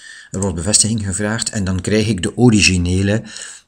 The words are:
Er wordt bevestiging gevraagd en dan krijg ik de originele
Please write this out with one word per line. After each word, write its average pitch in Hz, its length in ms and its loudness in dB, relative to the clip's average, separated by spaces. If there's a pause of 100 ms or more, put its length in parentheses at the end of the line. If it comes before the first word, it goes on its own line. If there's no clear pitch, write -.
(300)
Er 95 100 -6
wordt 95 160 -2
bevestiging 104 480 0
gevraagd 107 460 -4
en 104 140 -4
dan 92 160 -2
krijg 107 280 0
ik 98 140 -2
de - 140 -6
originele 98 880 4 (440)